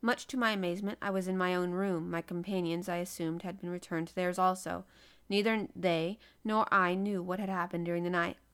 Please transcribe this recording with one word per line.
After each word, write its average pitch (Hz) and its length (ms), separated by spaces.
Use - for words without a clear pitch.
Much 240 240
to - 100
my 233 140
amazement, 196 500
I - 80
was 190 180
in 185 120
my 180 160
own 180 160
room. 180 400
My 170 100
companions, 175 680
I 175 100
assumed, 170 480
had 190 140
been 175 120
returned 170 380
to - 60
theirs 180 240
also. 185 460
Neither 208 440
they 175 440
nor 214 300
I 180 200
knew 196 280
what 185 180
had 196 80
happened 175 380
during 170 180
the 175 60
night. 175 260